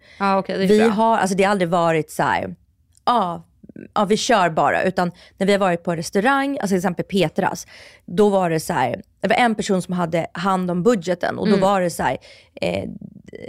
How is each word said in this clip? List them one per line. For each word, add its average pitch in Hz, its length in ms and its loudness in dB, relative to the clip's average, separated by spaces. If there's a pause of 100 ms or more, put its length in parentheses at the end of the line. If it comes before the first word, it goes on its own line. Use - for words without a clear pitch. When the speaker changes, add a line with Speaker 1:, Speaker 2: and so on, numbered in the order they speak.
(180)
Speaker 1:
Ja, 196 200 2
okej, 190 200 -4
det 190 60 0
är 185 40 0
Speaker 2:
Vi 214 120 6
Speaker 1:
bra. 220 80 4
Speaker 2:
har, 226 300 2
alltså 190 180 0
det 190 80 2
har 196 60 2
aldrig 185 180 0
varit 165 420 0
så - 120 -4
här, 127 320 -2 (520)
ja, 180 400 -2 (480)
ja, 214 100 2
vi 202 120 2
kör 196 340 2
bara. 143 320 2
Utan 180 300 0 (260)
när 196 80 0
vi 202 60 4
har 196 80 2
varit 175 240 0
på 180 60 -4
en 170 60 -2
restaurang, 269 560 0
alltså 202 160 -6
till 190 80 0
exempel 175 280 -2
Petras, 180 600 -2 (400)
då 208 220 2
var 190 220 2
det 160 100 0
så - 120 -6
här, 127 300 -2 (180)
det 190 80 -2
var - 80 2
en 233 180 2
person 196 280 -2
som 180 120 -6
hade 165 400 -2
hand 185 360 -2
om 175 120 -2
budgeten 180 560 0
och 185 80 -2
då 180 80 4
Speaker 1:
Mm. 190 60 2
Speaker 2:
var 190 200 2
det 175 100 0
så 175 120 -8
här, 131 140 -2 (440)
eh, 165 240 -4 (640)